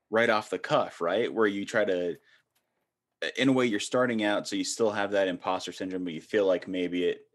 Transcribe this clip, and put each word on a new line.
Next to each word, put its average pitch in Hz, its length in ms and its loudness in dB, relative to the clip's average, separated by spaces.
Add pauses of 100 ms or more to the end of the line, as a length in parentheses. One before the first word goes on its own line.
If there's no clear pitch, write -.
right 113 200 4
off 107 200 2
the 92 100 -2
cuff, - 420 0
right? 87 320 0
Where 107 140 4
you 98 180 -2
try 104 200 0
to, 87 320 -2 (1200)
in 131 120 4
a 135 40 6
way, 127 120 2
you're 104 140 0
starting 123 440 0
out, 104 240 0
so 104 80 -6
you 95 80 -2
still 110 280 0
have 101 200 -2
that 98 160 2
imposter 92 440 -4
syndrome, 92 320 -8
but 85 100 -6
you 78 80 -10
feel 104 240 0
like 92 220 2
maybe 90 380 -2
it, - 160 -2 (140)